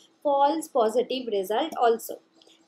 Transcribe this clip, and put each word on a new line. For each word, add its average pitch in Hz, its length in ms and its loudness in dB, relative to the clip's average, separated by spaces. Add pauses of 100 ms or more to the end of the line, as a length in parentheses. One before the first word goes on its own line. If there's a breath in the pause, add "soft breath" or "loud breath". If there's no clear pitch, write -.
(220 loud breath)
false 285 460 2
positive 240 640 0
result 214 480 -2
also. 233 400 0 (480 soft breath)